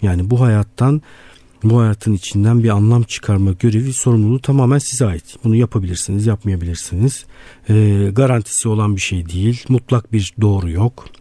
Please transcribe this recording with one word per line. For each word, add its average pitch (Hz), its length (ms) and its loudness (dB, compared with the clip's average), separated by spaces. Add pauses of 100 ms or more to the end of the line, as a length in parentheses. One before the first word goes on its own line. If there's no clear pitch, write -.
Yani 90 280 0
bu 123 100 2
hayattan, 123 640 0 (640)
bu 113 160 4
hayatın 110 320 0
içinden 104 500 0
bir 113 60 2
anlam 110 340 4
çıkarma 98 500 -2
görevi, 117 400 -2
sorumluluğu 117 480 0
tamamen 139 380 2
size - 280 -4
ait. 87 380 -6
Bunu 113 120 2
yapabilirsiniz, 101 680 -2
yapmayabilirsiniz. 95 1000 -4 (460)
Ee, 101 420 4
garantisi 120 560 0
olan 107 280 0
bir 95 40 -6
şey 87 280 -6
değil. 101 400 -2
Mutlak 123 440 -2
bir 104 280 -2
doğru 95 300 0
yok. 98 380 -2 (120)